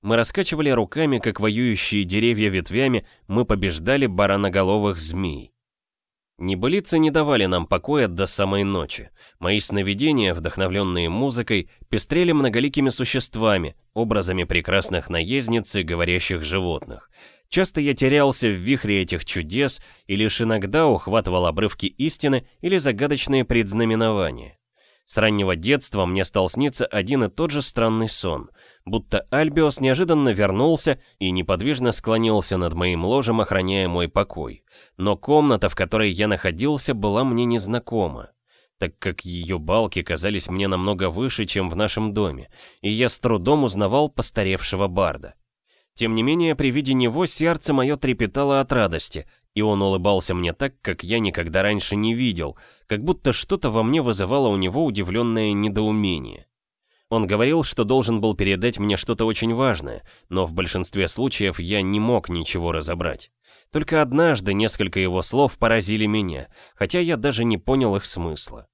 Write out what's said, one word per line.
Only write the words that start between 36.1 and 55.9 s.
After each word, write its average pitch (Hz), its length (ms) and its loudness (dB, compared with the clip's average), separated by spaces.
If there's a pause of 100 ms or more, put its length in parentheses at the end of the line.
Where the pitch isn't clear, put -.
я 98 160 0
находился, 107 640 -2
была 107 300 0
мне 123 220 0
незнакома, 107 840 -2 (480)
так 87 200 -6
как - 260 -6
ее 87 360 -6
балки 92 420 0
казались 87 460 -2
мне 95 180 -2
намного 95 420 0
выше, 110 380 -4
чем 92 240 -2
в 82 60 -6
нашем 107 360 -2
доме, 87 380 -4 (300)
и 101 100 -2
я 117 180 2
с - 120 -4
трудом 127 420 2
узнавал 107 460 2
постаревшего 98 800 -2
барда. 87 460 -2 (600)
Тем 113 200 0
не 113 80 2
менее, 160 320 2
при 135 160 0
виде 135 220 -2
него 127 320 2
сердце 160 480 -2
мое 135 240 2
трепетало 135 640 0
от 131 100 -4
радости, 85 560 -2 (280)
и 104 80 0
он 104 180 2
улыбался 95 540 2
мне 87 180 -2
так, - 300 -6
как 90 200 -6
я 110 180 0
никогда 87 420 -2
раньше 101 340 0
не 110 160 0
видел, 98 460 -2 (280)
как 107 160 -4
будто 143 300 0
что-то 190 380 -2
во 110 120 2
мне 139 200 2
вызывало 117 460 0
у 101 100 2
него 95 260 0
удивленное 107 680 0
недоумение. 101 960 -2 (600)